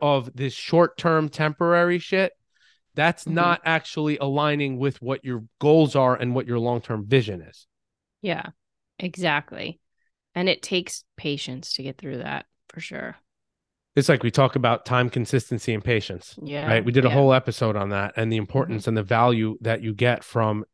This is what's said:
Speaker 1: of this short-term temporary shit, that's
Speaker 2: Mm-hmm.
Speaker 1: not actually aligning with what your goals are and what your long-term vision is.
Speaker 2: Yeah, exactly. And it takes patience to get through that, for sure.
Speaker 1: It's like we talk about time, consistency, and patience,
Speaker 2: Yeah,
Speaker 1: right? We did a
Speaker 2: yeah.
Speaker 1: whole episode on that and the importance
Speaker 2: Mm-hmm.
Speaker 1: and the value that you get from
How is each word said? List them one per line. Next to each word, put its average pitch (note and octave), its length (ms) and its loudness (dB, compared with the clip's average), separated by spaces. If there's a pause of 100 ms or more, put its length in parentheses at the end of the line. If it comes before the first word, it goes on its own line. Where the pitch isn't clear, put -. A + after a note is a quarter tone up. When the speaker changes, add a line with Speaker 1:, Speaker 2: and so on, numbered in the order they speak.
Speaker 1:
of C#3 320 0
this C3 180 -6
short-term E3 760 2
temporary F3 720 0
shit, F#3+ 340 -2 (600)
that's D#3+ 300 0
Speaker 2:
Mm-hmm. D#3+ 100 -4
Speaker 1:
not E3+ 300 2
actually D#3 540 -2
aligning C#3+ 600 -2
with C3+ 220 -2
what C3 240 -6
your B2 200 -6 (160)
goals D3+ 360 6
are B2+ 200 4
and A#2+ 180 -2
what C3 120 -2
your A#2+ 120 0
long-term A#2 480 -2
vision G#2 340 2
is. - 260 -20 (540)
Speaker 2:
Yeah, F3 280 -4 (500)
exactly. E3 800 -4 (560)
And F3+ 140 -2
it - 140 0
takes - 420 -6 (120)
patience C#3+ 580 -8
to - 80 -6
get C3+ 160 -12
through C3+ 200 -10
that, C#3 280 -10 (220)
for - 120 -16
sure. - 360 -12 (800)
Speaker 1:
It's C#3+ 120 2
like C#3+ 140 4
we A#2+ 80 0
talk C3+ 260 4
about A#2+ 300 2
time, B2 240 2
consistency, A#2+ 640 -2
and G#2 100 -6
patience, G2 580 -4
Speaker 2:
Yeah, D3 240 -6
Speaker 1:
right? A2+ 180 2
We A#2+ 80 -2
did B2+ 120 6
a B2+ 40 6
Speaker 2:
yeah. A#2 60 0
Speaker 1:
whole C3+ 200 6
episode A#2 420 0
on G2+ 140 -2
that G2+ 260 -2
and A2+ 160 -2
the A2 60 0
importance A2 440 -4
Speaker 2:
Mm-hmm. - 80 -4
Speaker 1:
and A2+ 80 0
the G#2+ 40 -2
value A2+ 580 2
that A2+ 220 -2
you A2 120 -6
get A#2+ 300 0
from G#2+ 500 0